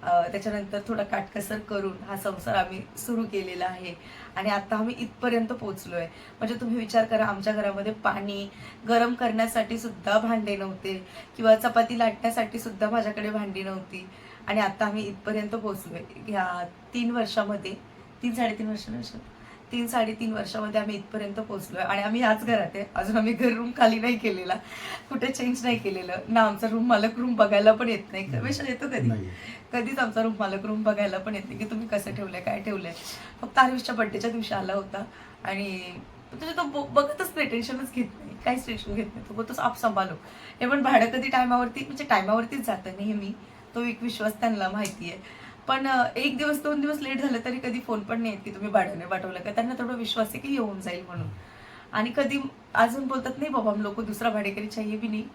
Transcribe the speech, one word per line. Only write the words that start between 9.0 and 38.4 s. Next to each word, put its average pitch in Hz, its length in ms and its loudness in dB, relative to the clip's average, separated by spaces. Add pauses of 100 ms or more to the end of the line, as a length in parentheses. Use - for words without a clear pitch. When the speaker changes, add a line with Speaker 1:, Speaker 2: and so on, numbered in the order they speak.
Speaker 1:
करण्यासाठी 226 640 2
सुद्धा 220 420 2
भांडे 214 360 2
नव्हते 190 520 -6 (300)
किंवा 220 180 10
चपाती 233 440 4
लाटण्यासाठी 226 600 2
सुद्धा 214 300 0
माझ्याकडे 214 400 0
भांडी 196 340 -2
नव्हती 190 460 -8 (380)
आणि 208 120 4
आता 202 260 2
आम्ही 208 220 -2
इथपर्यंत 208 420 -2
पोहोचलोय. 202 520 -6 (260)
ह्या 180 400 -2 (260)
तीन 240 180 0
वर्षामध्ये, 208 640 0 (500)
तीन 240 120 0
साडेतीन 220 320 0
वर्षांनी, 220 520 -6 (520)
तीन 240 160 0
साडेतीन 220 460 0
वर्षामध्ये 214 480 -2
आम्ही 208 140 -2
इथपर्यंत 202 400 -4
पोहोचलोय 208 460 -6
आणि 202 200 2
आम्ही 220 200 2
याच 220 240 4
घरात 220 300 2
आहे. 202 100 -4 (100)
अजून 214 220 2
आम्ही 220 160 4
घर 240 200 4
रूम 233 240 -2
खाली 226 220 6
नाही 233 180 2
केलेला, 185 380 0 (540)
कुठे 262 180 0
चेंज 247 360 0
नाही 233 160 4
केलेलं 185 340 -4 (140)
ना. 226 140 6
आमचा 214 280 4
रूम 226 180 2
मालक 226 320 6
रूम 240 160 2
बघायला 208 380 8
पण 233 160 4
येत 208 220 -2
नाही. 190 140 -4
Speaker 2:
हम्म. - 140 -2
Speaker 1:
विशाल 277 280 -2
येतो 254 200 -4
कधी? 220 200 2
Speaker 2:
नाही. 101 220 0 (440)
Speaker 1:
कधीच 247 260 0
आमचा 226 220 2
रूम 226 180 2
मालक 196 260 -2
रूम 214 180 -2
बघायला 202 340 2
पण 208 180 -4
येत 196 100 -4
नाही - 120 -10
की 214 80 -4
तुम्ही 220 220 -4
कसं 202 280 -2
ठेवलंय, 185 260 -6
काय 202 200 -2
ठेवलंय. 190 320 -4 (480)
फक्त - 160 -2
आर्विशच्या 254 380 2
बर्थडेच्या 220 360 -2
दिवशी 220 220 -4
आला 190 200 -2
होता 196 320 -6 (380)
आणि 196 380 -4 (520)
म्हणजे 320 240 -6
तो 349 60 0
ब-, 285 300 -4
बघतच 285 420 4
नाही, 277 140 0
टेन्शनच 247 440 -4
घेत 247 120 0 (140)
नाही, - 260 -14